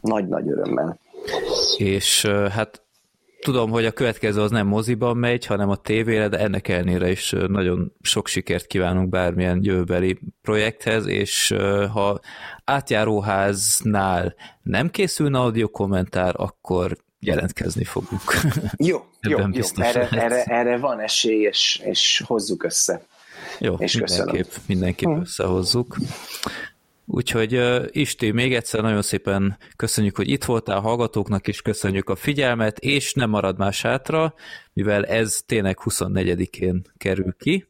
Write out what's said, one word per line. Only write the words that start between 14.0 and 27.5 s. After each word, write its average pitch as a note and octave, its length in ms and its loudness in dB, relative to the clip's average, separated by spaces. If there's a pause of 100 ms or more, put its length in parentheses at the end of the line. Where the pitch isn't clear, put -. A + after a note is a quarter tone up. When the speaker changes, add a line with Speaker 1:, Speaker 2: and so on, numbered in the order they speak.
Speaker 2:
nem G#2+ 260 0
készülne D3+ 500 0
audio A2+ 300 2
kommentár, F#2 680 0
akkor F2+ 600 -2 (220)
jelentkezni - 640 -2
fogunk. - 380 -6 (360)
<laughs> - 200 -4
Speaker 1:
Jó, E3 280 0 (160)
jó, A2 160 2
Speaker 2:
Ebben G2+ 160 2
Speaker 1:
jó. B2+ 60 0
Speaker 2:
biztos G2 260 -2
Speaker 1:
Erre, A#2+ 260 2
Speaker 2:
lehet. A#2 200 2
Speaker 1:
erre, B2 120 2
erre A#2+ 340 2
van B2 220 -2
esély, A2 420 2
és, - 440 2
és - 420 2
hozzuk G2 360 -2
össze. E2+ 380 0 (580)
Speaker 2:
Jó, G2 180 0
Speaker 1:
És G2+ 200 0
köszönöm. G2+ 360 0
Speaker 2:
mindenképp, F2+ 200 -2 (140)
mindenképp F#2 420 0
Speaker 1:
Hm. D#2 100 0
Speaker 2:
összehozzuk. F#2 760 0 (1080)
Úgyhogy, A2+ 480 0